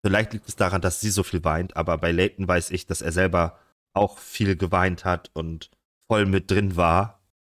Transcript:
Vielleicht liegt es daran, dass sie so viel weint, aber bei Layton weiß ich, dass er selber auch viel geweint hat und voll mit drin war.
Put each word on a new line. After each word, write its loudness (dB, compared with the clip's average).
Vielleicht 0
liegt -12
es -14
daran, 0
dass -2
sie -2
so 0
viel -4
weint, -2
aber -2
bei 0
Layton 0
weiß 0
ich, -6
dass -6
er -4
selber 0
auch 0
viel -2
geweint 0
hat -4
und -8
voll 2
mit 0
drin 2
war. 2